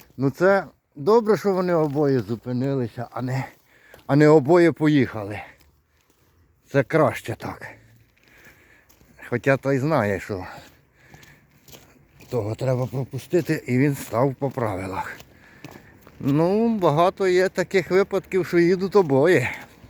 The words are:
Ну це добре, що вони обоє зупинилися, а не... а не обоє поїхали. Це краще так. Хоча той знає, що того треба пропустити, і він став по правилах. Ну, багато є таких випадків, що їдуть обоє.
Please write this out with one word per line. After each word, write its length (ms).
Ну 140
це 340
добре, 400
що 160
вони 220
обоє 460
зупинилися, 920
а 120
не... 220
а 100
не 120
обоє 440
поїхали. 680
Це 100
краще 560
так. 280
Хоча 280
той 220
знає, 420
що 260
того 240
треба 320
пропустити, 800
і 120
він 160
став 400
по 160
правилах. 680
Ну, 580
багато 500
є 200
таких 420
випадків, 560
що 120
їдуть 380
обоє. 560